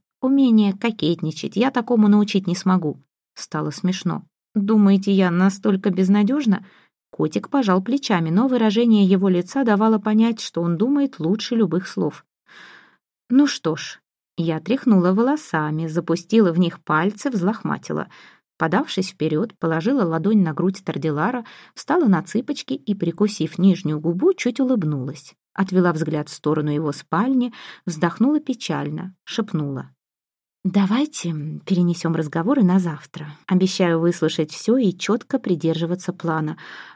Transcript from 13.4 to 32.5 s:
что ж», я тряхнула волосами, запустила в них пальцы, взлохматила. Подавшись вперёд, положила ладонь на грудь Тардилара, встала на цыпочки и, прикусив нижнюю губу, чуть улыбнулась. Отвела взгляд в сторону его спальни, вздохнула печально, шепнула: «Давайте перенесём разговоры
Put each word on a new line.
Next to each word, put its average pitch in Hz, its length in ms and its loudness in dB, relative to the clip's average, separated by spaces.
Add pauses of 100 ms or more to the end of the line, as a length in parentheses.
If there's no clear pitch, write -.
что 156 300 -4
ж», - 240 -14 (360)
я 165 220 -2
тряхнула 185 540 2
волосами, 165 720 -2
запустила 170 680 0
в 165 60 0
них 170 240 0
пальцы, 190 480 -2
взлохматила. 170 800 -4 (500)
Подавшись 185 520 -2
вперёд, 156 460 -4
положила 170 480 -2
ладонь 175 380 2
на 165 100 0
грудь 175 320 -2
Тардилара, 160 600 -4 (300)
встала 320 320 0
на 180 160 4
цыпочки - 520 -6
и, - 200 -6
прикусив 185 640 -2
нижнюю 165 420 2
губу, 180 340 0
чуть 240 240 -4
улыбнулась. 160 760 -2 (200)
Отвела 185 380 2
взгляд 156 360 -4
в - 40 -16
сторону 151 380 -2
его 147 220 -2
спальни, 240 600 -2 (340)
вздохнула 180 540 0
печально, 160 760 -6 (100)
шепнула: 143 640 -6 (720)
«Давайте 202 720 0 (320)
перенесём 175 500 0
разговоры 170 480 0